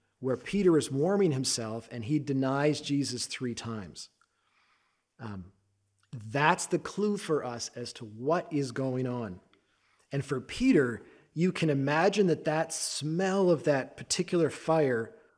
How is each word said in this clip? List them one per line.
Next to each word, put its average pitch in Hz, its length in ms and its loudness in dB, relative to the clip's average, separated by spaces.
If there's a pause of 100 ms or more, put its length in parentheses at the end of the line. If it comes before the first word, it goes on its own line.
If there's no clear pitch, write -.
(200)
where 123 180 -2
Peter 185 400 4
is 139 140 0
warming 175 400 4
himself, 117 580 -4
and 120 160 -10
he 147 140 2
denies 135 640 0
Jesus 131 460 -2
three 120 280 -6
times. 107 540 -10 (1080)
Um, 101 260 -12 (840)
that's 151 360 2
the 165 140 -2
clue 208 380 -2
for 147 280 -2
us 120 300 -10
as 120 180 -10
to 120 120 -14
what 127 460 -2
is 139 200 -2
going 127 360 -2
on. 113 320 -6 (720)
And 139 120 -2
for 131 180 -4
Peter, 147 600 2 (320)
you 175 200 2
can 160 160 0
imagine 160 580 4
that 160 160 2
that 156 300 0
smell 185 760 0
of 143 140 4
that 135 320 0
particular 175 540 0
fire 131 640 0 (240)